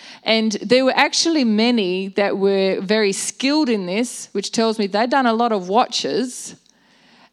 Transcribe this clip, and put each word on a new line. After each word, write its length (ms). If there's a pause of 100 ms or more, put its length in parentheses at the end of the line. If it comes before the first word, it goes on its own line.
(220)
And 300
there 320
were 120
actually 480
many 640
that 300
were 420
very 320
skilled 560
in 180
this, 460
which 180
tells 280
me 100
they'd 220
done 160
a 60
lot 200
of 160
watches. 880 (760)